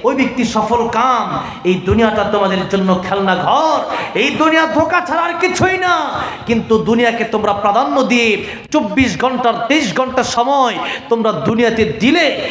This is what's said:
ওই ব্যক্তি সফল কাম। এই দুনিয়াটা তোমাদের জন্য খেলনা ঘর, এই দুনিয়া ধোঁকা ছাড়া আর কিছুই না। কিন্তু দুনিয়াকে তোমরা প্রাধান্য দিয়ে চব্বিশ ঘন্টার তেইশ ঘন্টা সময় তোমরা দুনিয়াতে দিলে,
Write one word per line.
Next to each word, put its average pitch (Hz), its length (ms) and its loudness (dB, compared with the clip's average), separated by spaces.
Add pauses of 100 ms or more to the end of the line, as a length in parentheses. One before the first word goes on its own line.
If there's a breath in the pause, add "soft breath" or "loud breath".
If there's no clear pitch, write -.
ওই 269 100 2
ব্যক্তি 247 300 0
সফল 226 440 0
কাম। 220 500 0 (260 loud breath)
এই 185 100 4
দুনিয়াটা 208 500 2
তোমাদের 190 440 0
জন্য 190 400 0
খেলনা 190 280 0
ঘর, 277 420 2 (360 loud breath)
এই 254 160 0
দুনিয়া 320 360 2
ধোঁকা 320 340 0
ছাড়া 339 220 -2
আর 339 180 -2
কিছুই 370 380 0
না। 339 320 0 (360 loud breath)
কিন্তু 226 320 2
দুনিয়াকে 226 460 0
তোমরা 208 280 -2
প্রাধান্য 254 500 0
দিয়ে 226 440 0 (260 loud breath)
চব্বিশ 269 480 0
ঘন্টার 247 340 0 (140)
তেইশ 269 280 0
ঘন্টা 254 260 0
সময় 240 560 0 (300 loud breath)
তোমরা 226 240 2
দুনিয়াতে 226 520 2
দিলে, 240 420 2 (240 loud breath)